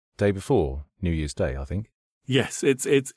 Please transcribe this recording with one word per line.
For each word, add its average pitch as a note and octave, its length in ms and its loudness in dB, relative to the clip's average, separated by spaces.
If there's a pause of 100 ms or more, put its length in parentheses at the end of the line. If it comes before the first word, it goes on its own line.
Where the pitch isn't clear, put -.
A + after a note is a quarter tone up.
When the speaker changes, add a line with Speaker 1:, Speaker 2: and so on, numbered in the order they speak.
(180)
Speaker 1:
day G2+ 120 4
before F2 540 0 (160)
New F2+ 120 0
Year's D#2 200 -2
Day, C2+ 240 -2
I C#2 80 -8
think. F#2+ 260 -8 (360)
Speaker 2:
Yes, B2+ 360 0
it's, C3+ 220 2
it's, C#3 320 2